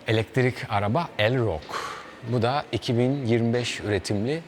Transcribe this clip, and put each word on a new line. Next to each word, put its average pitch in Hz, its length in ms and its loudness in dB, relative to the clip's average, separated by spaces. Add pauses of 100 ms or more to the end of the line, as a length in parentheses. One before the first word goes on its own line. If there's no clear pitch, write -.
elektrik 113 480 2 (140)
araba 107 400 0 (100)
Elroq. 107 440 2 (720)
Bu 120 100 2
da 135 300 0
iki 120 260 0
bin 131 280 2
yirmi 117 280 4
beş 120 260 -2
üretimli 107 680 0